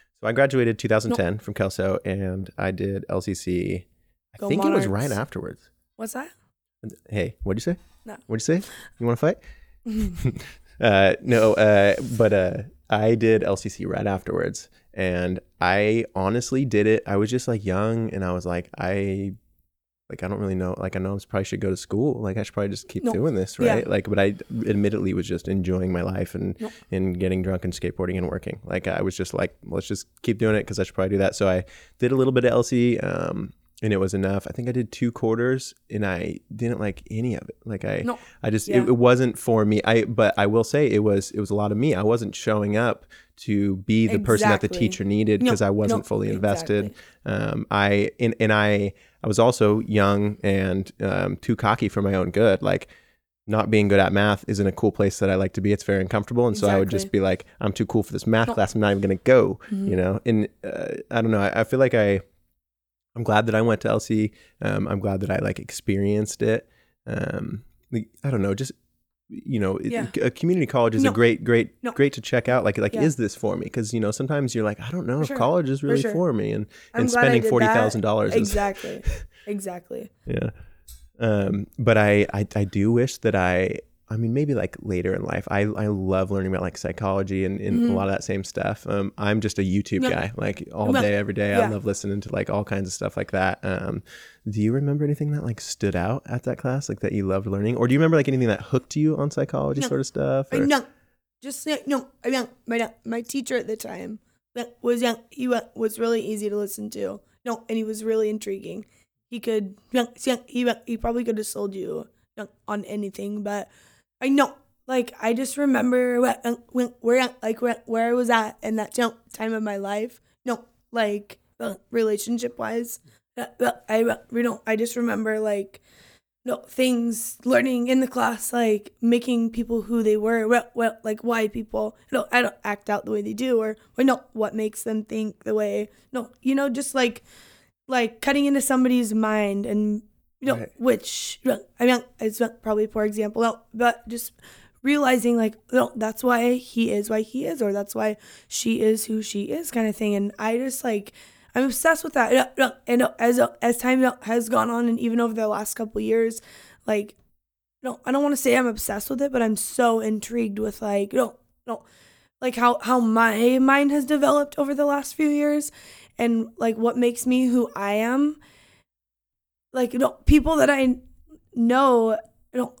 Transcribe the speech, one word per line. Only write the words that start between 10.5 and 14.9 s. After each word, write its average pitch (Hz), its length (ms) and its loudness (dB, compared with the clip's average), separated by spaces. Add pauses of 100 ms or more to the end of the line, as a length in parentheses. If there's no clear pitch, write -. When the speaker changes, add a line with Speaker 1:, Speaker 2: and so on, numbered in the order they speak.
Speaker 1:
Uh, 98 420 6
no, 110 320 6
uh, 101 420 6 (200)
but, 107 160 4
uh, 92 260 2 (300)
I 110 280 2
did 110 260 4
L 98 140 0
C - 120 -6
C 95 160 -10
right 98 220 -4
afterwards, 90 640 -4 (260)